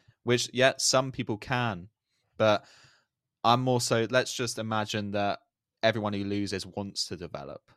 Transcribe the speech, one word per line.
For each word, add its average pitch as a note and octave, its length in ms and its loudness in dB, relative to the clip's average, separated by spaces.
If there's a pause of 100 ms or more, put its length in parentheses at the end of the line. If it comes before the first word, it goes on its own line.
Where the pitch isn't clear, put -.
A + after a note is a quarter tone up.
(240)
which, A#2+ 300 2
yeah, B2+ 240 4
some C3 340 2
people A#2 260 -4
can, A2 520 -4 (480)
but G#2+ 280 4 (800)
I'm A#2+ 180 6
more B2+ 200 2
so, A2+ 280 2
let's B2+ 240 0
just A#2 260 -6
imagine G#2+ 520 -4
that G2+ 280 -2 (440)
everyone G#2+ 300 2
who G2+ 100 -4
loses G2+ 420 -4
wants G2+ 420 -6
to F#2 100 -8
develop. D2 600 -12